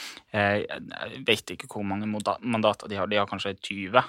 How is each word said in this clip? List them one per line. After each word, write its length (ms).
eh, 300
jeg 640
vet 260
ikke 160
hvor 160
mange 240
moda-, 340
mandater 460
de 80
har, 120
de 100
har 100
kanskje 320
tyve. 500